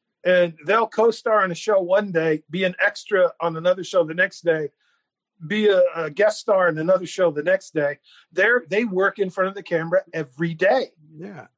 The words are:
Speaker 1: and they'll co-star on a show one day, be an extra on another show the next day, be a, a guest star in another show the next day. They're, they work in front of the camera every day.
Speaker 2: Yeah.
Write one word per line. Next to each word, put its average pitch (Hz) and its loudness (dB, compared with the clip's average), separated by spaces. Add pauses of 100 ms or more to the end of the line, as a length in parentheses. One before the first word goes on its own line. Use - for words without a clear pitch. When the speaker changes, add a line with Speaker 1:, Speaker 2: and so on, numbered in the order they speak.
(240)
Speaker 1:
and 180 2 (120)
they'll 214 2
co-star 220 2
on 180 -2
a 165 -6
show 196 0
one 190 0
day, 160 0
be 180 -4
an 180 -2
extra 190 0
on 165 -4
another 180 0
show 175 0
the 160 -8
next 185 -4
day, 156 0 (760)
be 208 0
a, 185 4 (140)
a 160 -6
guest 202 0
star 190 2
in 156 -2
another 180 0
show 175 0
the 147 -4
next 185 -2
day. 147 -2 (340)
They're, 220 0
they 214 0
work 196 -2
in 190 -2
front 190 -2
of 196 -10
the 196 -12
camera 170 -2 (100)
every 160 -6
day. 202 0 (260)
Speaker 2:
Yeah. 170 -18 (100)